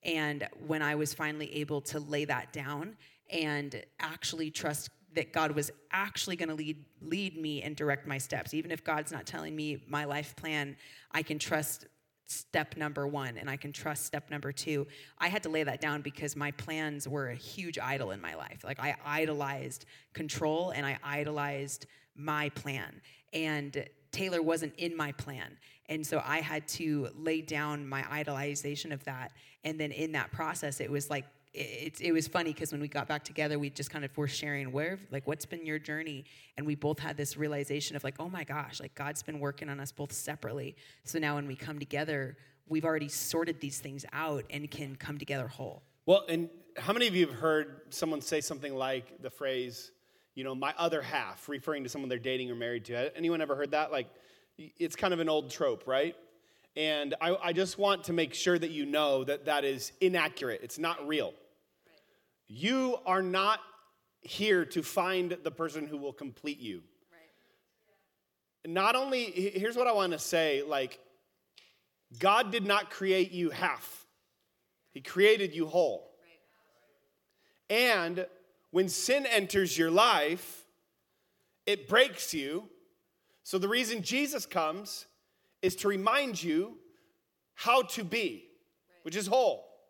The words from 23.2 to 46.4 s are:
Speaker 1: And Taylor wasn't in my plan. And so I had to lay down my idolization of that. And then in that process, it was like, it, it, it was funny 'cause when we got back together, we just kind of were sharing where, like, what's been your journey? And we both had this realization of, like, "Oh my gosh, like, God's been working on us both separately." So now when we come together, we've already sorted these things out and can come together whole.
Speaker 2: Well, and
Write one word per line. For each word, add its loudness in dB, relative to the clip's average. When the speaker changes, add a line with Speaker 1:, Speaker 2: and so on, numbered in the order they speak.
Speaker 1:
And -2
Taylor 0
wasn't 2
in -2
my 0
plan. -10
And -4
so 0
I 2
had -4
to -2
lay 0
down -4
my -2
idolization -4
of -8
that. -8
And -4
then -2
in -2
that 0
process, -4
it -4
was -2
like, -2
it, -14
it, -8
it 2
was 4
funny 0
'cause -6
when -4
we -4
got -4
back -2
together, -2
we -2
just -6
kind -6
of -8
were 0
sharing -4
where, -2
like, -6
what's -4
been -8
your -2
journey? -6
And -4
we 2
both 0
had -6
this -4
realization -2
of, -6
like, -4
"Oh -6
my -6
gosh, -6
like, -12
God's -4
been -8
working -2
on -6
us -8
both -6
separately." -6
So -4
now 2
when -2
we -6
come -8
together, -2
we've 0
already 2
sorted -2
these -6
things -10
out -2
and -6
can -8
come -8
together -4
whole. -10
Speaker 2:
Well, 8
and 0